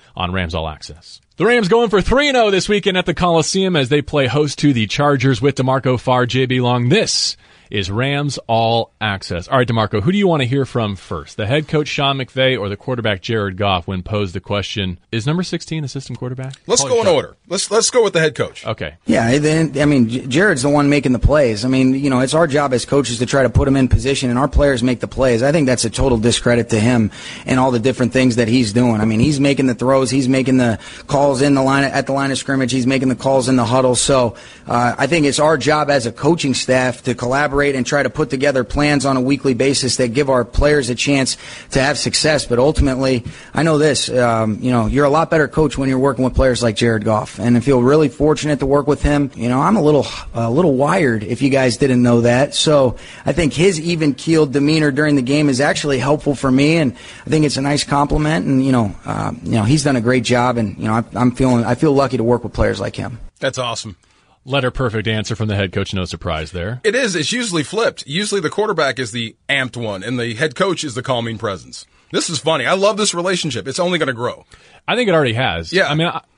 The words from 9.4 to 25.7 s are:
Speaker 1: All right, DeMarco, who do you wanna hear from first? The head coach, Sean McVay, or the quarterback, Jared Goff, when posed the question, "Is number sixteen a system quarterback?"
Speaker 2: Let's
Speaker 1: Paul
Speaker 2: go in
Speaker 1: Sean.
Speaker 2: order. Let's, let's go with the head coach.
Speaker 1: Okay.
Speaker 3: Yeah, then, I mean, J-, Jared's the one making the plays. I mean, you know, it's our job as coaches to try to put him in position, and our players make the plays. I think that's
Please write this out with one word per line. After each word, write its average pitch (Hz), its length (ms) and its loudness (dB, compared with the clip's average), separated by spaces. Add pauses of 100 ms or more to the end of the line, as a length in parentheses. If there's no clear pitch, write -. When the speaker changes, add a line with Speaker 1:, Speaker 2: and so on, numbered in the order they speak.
Speaker 1:
All 135 100 0
right, 127 100 2
DeMarco, 110 360 0
who 151 80 2
do 196 60 2
you 202 100 2
wanna 156 160 2
hear 127 220 0
from 104 320 -4
first? - 400 -12
The 107 100 -4
head 147 220 -2
coach, 151 180 -2
Sean 139 300 -4
McVay, 131 420 -2
or 101 80 -4
the 101 80 -6
quarterback, 110 460 -4
Jared 104 340 -4
Goff, 95 320 -2
when 92 160 -6
posed 104 320 -4
the 95 60 -10
question, 98 580 -6 (100)
"Is 110 160 -6
number 160 160 0
sixteen 160 440 -8
a - 20 -8
system 131 300 -12
quarterback?" 131 380 -10 (120)
Speaker 2:
Let's 247 140 2
Speaker 1:
Paul 277 80 0
Speaker 2:
go 247 100 2
in 214 60 2
Speaker 1:
Sean. 180 100 4
Speaker 2:
order. - 220 -2 (100)
Let's, 190 240 -6
let's 214 180 2
go 247 140 4
with 196 80 0
the 170 80 0
head 156 160 0
coach. - 320 -6
Speaker 1:
Okay. 85 280 -8 (100)
Speaker 3:
Yeah, 117 340 2
then, 156 400 2
I 147 60 2
mean, 139 240 4
J-, 127 180 -6
Jared's 151 360 2
the 143 60 2
one 143 200 4
making 143 240 2
the 117 60 0
plays. 117 460 2
I - 40 -2
mean, 131 260 2
you 139 140 -2
know, 127 100 0
it's 135 140 0
our 165 140 2
job 143 260 0
as 120 120 0
coaches 123 340 0
to 123 60 -2
try 135 180 2
to 120 60 2
put 139 200 2
him 135 80 2
in 131 100 4
position, 131 420 0
and 120 80 0
our 143 120 2
players 139 340 2
make 127 160 0
the 113 80 -6
plays. 120 340 0
I 139 120 2
think 160 120 2
that's 127 200 0